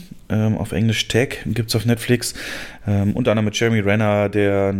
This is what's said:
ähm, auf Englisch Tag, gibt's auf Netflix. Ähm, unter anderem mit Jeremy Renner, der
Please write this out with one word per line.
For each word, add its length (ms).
ähm, 280
auf 140
Englisch 380
Tag, 360
gibt's 300
auf 100
Netflix. 480
Ähm, 260
unter 180
anderem 140
mit 140
Jeremy 220
Renner, 480
der 500